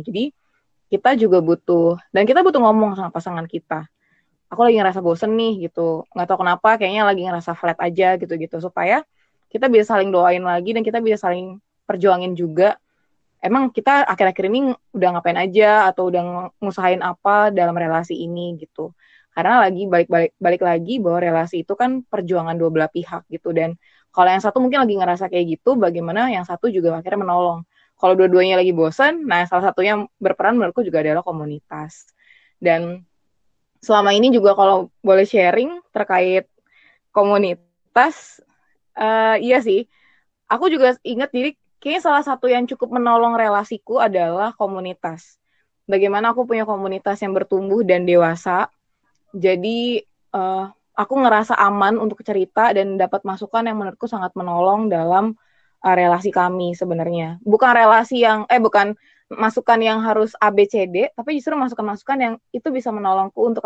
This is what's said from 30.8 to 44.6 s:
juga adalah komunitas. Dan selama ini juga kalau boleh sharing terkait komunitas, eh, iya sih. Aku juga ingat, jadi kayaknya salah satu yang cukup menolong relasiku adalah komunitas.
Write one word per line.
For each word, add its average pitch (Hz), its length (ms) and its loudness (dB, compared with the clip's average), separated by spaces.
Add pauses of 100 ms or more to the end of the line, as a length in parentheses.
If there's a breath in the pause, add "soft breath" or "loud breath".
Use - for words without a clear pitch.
juga 160 240 -2
adalah 156 160 -2
komunitas. 151 880 -12 (480 soft breath)
Dan 170 480 -2 (720)
selama 208 320 2
ini 233 240 4
juga 202 240 4
kalau 190 320 2 (160)
boleh 190 160 6
sharing 214 560 2 (160)
terkait 185 560 -2 (640 soft breath)
komunitas, 202 1300 0 (560)
eh, 220 440 2
iya 254 200 2
sih. 220 240 0 (640)
Aku 294 200 -2
juga 262 240 4 (120)
ingat, 247 240 -6
jadi 262 240 -4 (240)
kayaknya 311 240 -6
salah 294 240 2
satu 254 240 -2
yang 247 160 0
cukup 247 320 -6
menolong 233 400 2
relasiku 214 640 -2
adalah 190 520 -2
komunitas. 180 840 -10 (480)